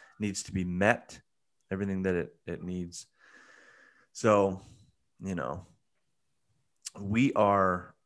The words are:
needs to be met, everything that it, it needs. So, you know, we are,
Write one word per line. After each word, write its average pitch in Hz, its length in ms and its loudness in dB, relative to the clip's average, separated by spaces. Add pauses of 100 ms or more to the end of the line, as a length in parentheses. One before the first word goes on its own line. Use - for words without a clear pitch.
(200)
needs 101 240 -4
to - 100 -10
be 95 100 0
met, 92 560 0 (520)
everything 95 320 -4
that 95 100 0
it, 85 220 -4 (100)
it 87 180 -10
needs. 87 440 -10 (1080)
So, 101 480 2 (640)
you 95 120 -6
know, 76 300 -6 (1300)
we 107 340 2
are, 98 640 2 (100)